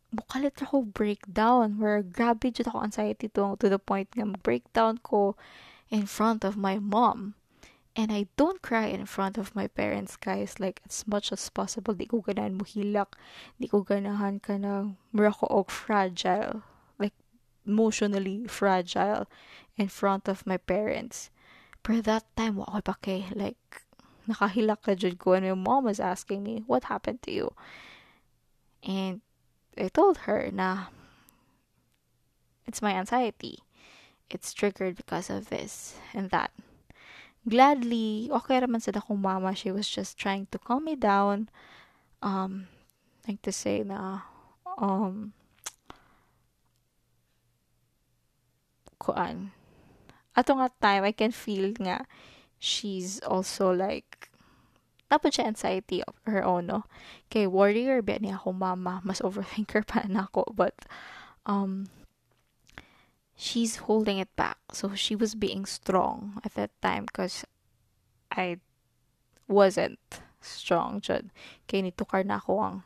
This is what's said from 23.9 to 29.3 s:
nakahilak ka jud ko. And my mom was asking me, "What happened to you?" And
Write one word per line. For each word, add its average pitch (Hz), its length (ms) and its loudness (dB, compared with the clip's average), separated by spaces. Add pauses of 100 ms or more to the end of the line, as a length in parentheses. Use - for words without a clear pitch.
nakahilak 214 560 2
ka 196 160 2
jud 180 240 -2
ko. 185 160 6
And 190 80 0
my 190 80 2
mom 240 320 2
was 202 160 0
asking 196 400 -4
me, 220 240 -6
"What 254 240 2
happened - 320 -4
to - 80 -10
you?" - 240 -2 (1300)
And 190 400 -4 (560)